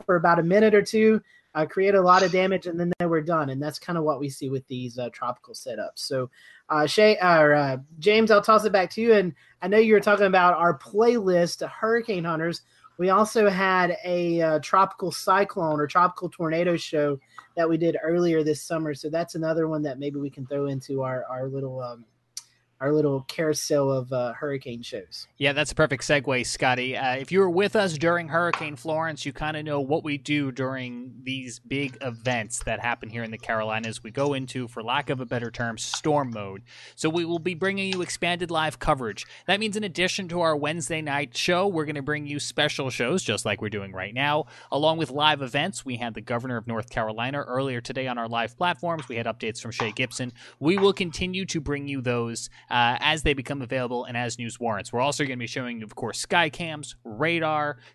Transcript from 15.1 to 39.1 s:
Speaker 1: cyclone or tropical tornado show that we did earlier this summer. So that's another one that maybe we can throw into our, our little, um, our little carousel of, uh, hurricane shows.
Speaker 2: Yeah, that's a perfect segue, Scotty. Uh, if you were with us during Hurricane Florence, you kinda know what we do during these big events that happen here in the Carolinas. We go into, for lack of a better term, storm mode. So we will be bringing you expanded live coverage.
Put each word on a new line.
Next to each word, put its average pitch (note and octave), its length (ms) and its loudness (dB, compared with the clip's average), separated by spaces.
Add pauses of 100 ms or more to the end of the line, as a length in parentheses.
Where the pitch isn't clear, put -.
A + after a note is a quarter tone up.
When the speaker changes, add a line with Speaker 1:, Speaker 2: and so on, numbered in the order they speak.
Speaker 1:
cyclone F#3 720 0
or D3 60 0
tropical F3+ 420 2
tornado E3+ 480 0
show D3 420 0 (380)
that E3 120 4
we E3 80 2
did E3 260 2
earlier E3 420 2
this D3+ 180 0
summer. D#3+ 320 -4
So D3+ 160 -8
that's E3 240 -2
another D#3+ 320 0
one D#3 160 -2
that C3+ 160 -4
maybe C#3+ 220 -6
we C#3+ 100 -4
can C3+ 160 -12
throw C#3+ 200 -2
into C3+ 360 -4
our, B2+ 260 -4
our B2+ 200 -6
little, C3+ 320 -6
um, A#2+ 240 -12 (760)
our C#3 120 0
little C#3+ 360 2
carousel D3 640 0
of, B2+ 180 -2
uh, B2 220 -2
hurricane C3 480 -8
shows. - 560 -14
Speaker 2:
Yeah, C#3 160 2
that's C#3+ 180 -2
a - 40 -10
perfect D3 280 0
segue, C3+ 440 0
Scotty. B2+ 500 0
Uh, B2+ 200 0
if C3 140 -8
you F3+ 100 4
were F#3+ 100 4
with F#3+ 260 2
us F#3+ 220 0
during E3 300 2
Hurricane E3 460 -2
Florence, D#3+ 520 -6
you C3 80 -6
kinda D#3 280 -6
know D3 200 -2
what D3 200 -2
we D3 140 -4
do C#3+ 340 -2
during B2+ 640 -6 (100)
these B2+ 360 -10
big C3+ 420 -6
events A#2 640 -4
that A2 160 -4
happen A#2 300 -4
here A#2 120 -8
in A2+ 100 -10
the A2+ 40 -10
Carolinas. A2 640 -4
We A2 80 -14
go C#3+ 220 0
into, B2+ 340 -6
for A#2 160 -10
lack B2+ 280 -2
of C3 100 -4
a B2+ 60 -10
better A#2+ 240 -6
term, A#2 260 -6
storm C#3+ 540 -2
mode. G2+ 320 -10 (340)
So D#3 140 -2
we E3+ 160 0
will E3+ 120 -2
be F#3 140 -4
bringing F#3+ 400 -2
you F3+ 80 -2
expanded F3 500 -2
live D#3 280 0
coverage. B2+ 480 -2 (200)